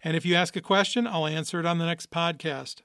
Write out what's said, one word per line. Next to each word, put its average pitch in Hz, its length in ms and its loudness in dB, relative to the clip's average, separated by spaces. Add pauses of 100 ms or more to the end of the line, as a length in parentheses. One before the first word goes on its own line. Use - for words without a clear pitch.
And 160 120 0
if 160 100 -2
you 175 100 4
ask 175 200 2
a 180 60 -4
question, 202 460 2
I'll 165 180 -2
answer 156 340 -4
it 165 60 -2
on 170 140 2
the 165 60 0
next 165 260 -4
podcast. 160 720 -4